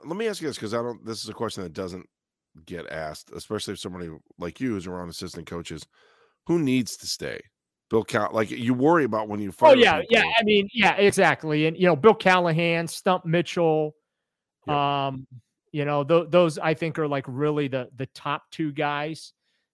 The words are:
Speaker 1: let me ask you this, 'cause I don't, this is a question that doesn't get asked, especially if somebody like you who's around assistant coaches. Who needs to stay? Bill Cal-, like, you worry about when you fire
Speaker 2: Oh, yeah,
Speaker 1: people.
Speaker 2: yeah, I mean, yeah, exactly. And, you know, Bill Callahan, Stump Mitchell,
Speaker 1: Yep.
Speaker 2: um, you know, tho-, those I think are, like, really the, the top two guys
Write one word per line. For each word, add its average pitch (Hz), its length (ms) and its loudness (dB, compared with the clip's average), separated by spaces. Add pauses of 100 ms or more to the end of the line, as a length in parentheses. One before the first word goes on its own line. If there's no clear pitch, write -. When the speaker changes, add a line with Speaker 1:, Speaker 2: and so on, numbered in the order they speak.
Speaker 1:
let 160 100 -8
me 220 120 -4
ask 185 140 -6
you 160 60 -6
this, 120 100 -6
'cause 107 160 -8
I 117 80 -2
don't, 120 240 -10
this 110 180 -10
is - 60 -12
a 104 40 -12
question 104 300 -8
that 82 100 -12
doesn't 92 340 -10 (580)
get 85 220 -12
asked, 76 440 -10
especially 104 420 -8
if 90 60 -12
somebody 90 300 -12 (280)
like 87 240 -10
you 127 100 -2
who's 92 160 -6
around 90 220 -10
assistant 82 380 -14
coaches. 80 380 -12 (600)
Who 170 120 0
needs 131 380 0
to - 100 -16
stay? - 340 -8 (480)
Bill 110 140 2
Cal-, - 280 -2
like, 110 180 -2
you 123 240 -2
worry 147 300 4
about 110 240 -2
when 104 120 -6
you 98 120 -8
fire 311 200 8
Speaker 2:
Oh, - 40 10
yeah, 185 240 6
Speaker 1:
people. 180 80 -6 (100)
Speaker 2:
yeah, 208 60 4 (160)
I 226 40 4
mean, 202 300 2
yeah, 196 220 4
exactly. 160 720 2
And, 165 100 -4
you 180 80 2
know, 170 100 6
Bill 214 200 6
Callahan, 170 720 2
Stump - 380 -2
Mitchell, 160 680 0 (720)
Speaker 1:
Yep. 147 100 -2
Speaker 2:
um, 139 520 -2 (440)
you 143 140 -4
know, 143 180 0
tho-, 165 220 4
those 165 320 4
I 160 160 0
think 160 240 -6
are, 156 100 -2
like, 139 200 -4
really 147 400 -2
the, 127 280 -6
the 131 120 -8
top - 420 -8
two 156 220 -6
guys 147 640 -6 (400)